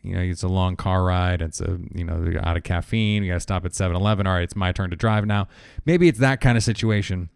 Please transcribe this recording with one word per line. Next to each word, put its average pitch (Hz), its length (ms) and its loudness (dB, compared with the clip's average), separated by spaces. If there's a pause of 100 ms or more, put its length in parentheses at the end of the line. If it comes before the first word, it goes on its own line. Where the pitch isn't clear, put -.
You 92 140 -8
know, 90 60 -2
it's 90 220 -4
a 92 60 -2
long 92 260 0
car 92 280 0
ride. 90 380 0
It's 80 200 -6
a, 87 160 -4 (160)
you 87 100 -6
know, 82 200 -2
they're 85 220 -2
out 85 120 0
of 82 60 -6
caffeine. 104 600 0
You 92 80 -2
gotta 87 100 -2
stop 92 240 -4
at 90 100 -6
seven 90 200 0
eleven. 98 320 2
All 95 60 2
right, 87 100 0
it's 87 120 -6
my 92 160 0
turn 90 200 -2
to 85 40 -6
drive 107 300 2
now. 104 240 0 (360)
Maybe 175 220 6
it's 113 120 2
that 131 220 4
kind 120 160 4
of 110 60 2
situation. 104 720 0